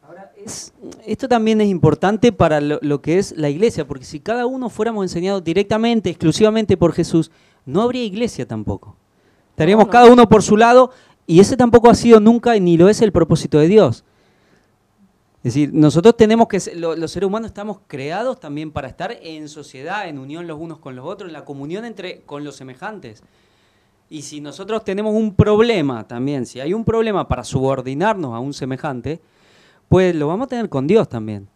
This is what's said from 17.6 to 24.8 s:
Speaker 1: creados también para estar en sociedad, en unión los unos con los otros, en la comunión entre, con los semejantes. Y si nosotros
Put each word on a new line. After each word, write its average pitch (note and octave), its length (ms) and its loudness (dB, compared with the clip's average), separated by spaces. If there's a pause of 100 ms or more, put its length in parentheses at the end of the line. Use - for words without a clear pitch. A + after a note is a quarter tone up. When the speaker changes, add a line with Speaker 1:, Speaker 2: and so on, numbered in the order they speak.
Speaker 1:
creados E3+ 540 -8
también D3+ 300 -12
para C#3+ 180 -10
estar G3 320 -12
en D#3 260 -18
sociedad, D#3 640 -14
en C#3+ 100 -14
unión D3+ 280 -16
los D3+ 120 -14
unos D#3+ 200 -16
con C3 180 -18
los B2+ 80 -18
otros, F#3+ 240 -14
en D#3+ 40 -20
la D3 120 -20
comunión D3+ 400 -12
entre, F#3+ 360 -16
con C#3+ 220 -16
los C#3+ 140 -16
semejantes. C3 680 -18 (840)
Y D3+ 140 -16
si D3 180 -16
nosotros G3 420 -10